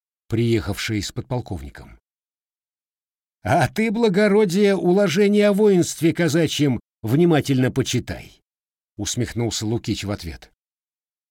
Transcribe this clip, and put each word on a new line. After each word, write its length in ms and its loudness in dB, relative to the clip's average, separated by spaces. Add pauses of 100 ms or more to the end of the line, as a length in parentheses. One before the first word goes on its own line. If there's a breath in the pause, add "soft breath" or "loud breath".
(280)
приехавший 720 -2
с 100 -10
подполковником. 880 -10 (1400)
"А 260 2
ты, 220 -2
благородие, 840 2
уложение 720 2
о 60 2
воинстве 580 2
казачьем 680 0 (220)
внимательно 680 2
почитай", 720 -4 (560)
усмехнулся 640 -4
Лукич 400 -4
в 60 -6
ответ. 420 -12 (800)